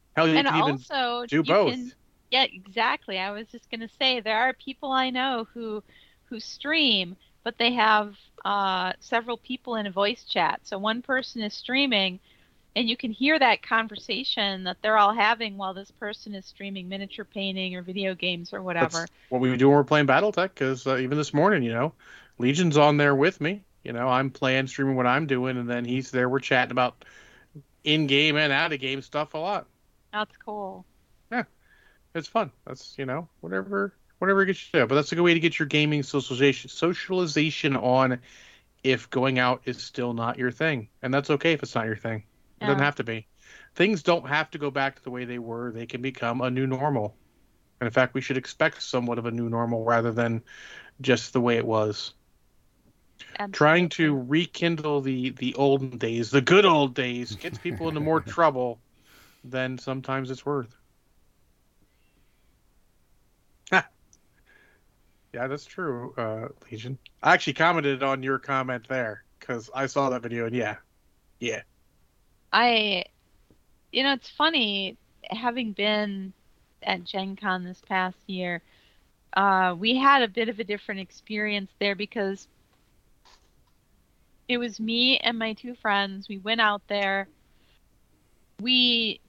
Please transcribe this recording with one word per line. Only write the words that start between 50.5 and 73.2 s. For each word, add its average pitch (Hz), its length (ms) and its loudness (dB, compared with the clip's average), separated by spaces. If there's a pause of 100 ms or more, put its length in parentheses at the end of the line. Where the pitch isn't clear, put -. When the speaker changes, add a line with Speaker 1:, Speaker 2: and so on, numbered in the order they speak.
Speaker 1:
just 127 320 0
the 127 80 2
way 120 160 4
it 113 80 0
was. 110 480 -2 (1400)
Trying 165 380 4
to - 160 -2
Speaker 2:
Absolutely. 135 240 0
Speaker 1:
rekindle 156 720 0
the, 131 300 -2
the 123 240 -6
olden 135 420 2
days, 117 340 -2
the 139 100 6
good 185 240 6
old 147 280 4
days, 123 420 -4
gets 117 220 -10
people 165 320 -6
into 156 100 -4
more 156 220 0
Speaker 3:
<laughs> - 140 -14
Speaker 1:
trouble 131 440 2 (640)
than 127 340 -4
sometimes 131 540 -6
it's 127 140 -12
worth. 139 280 -4 (3000)
<laughs> 185 120 4 (1500)
Yeah, 123 140 -6
that's 143 180 -8
true, 127 500 -8
uh, 113 340 -6 (220)
Legion. 123 280 -10 (240)
I 160 100 6
actually 180 200 0
commented 151 500 0
on 135 180 0
your 135 160 -2
comment 131 500 -4
there, 117 360 -6 (160)
'cause 117 340 -8
I 135 140 -2
saw 139 240 0
that 123 100 -4
video, 117 240 -6
and 113 100 -6
yeah. 107 200 -2 (640)
Yeah. 113 240 -6 (880)
Speaker 2:
I, 214 540 2 (840)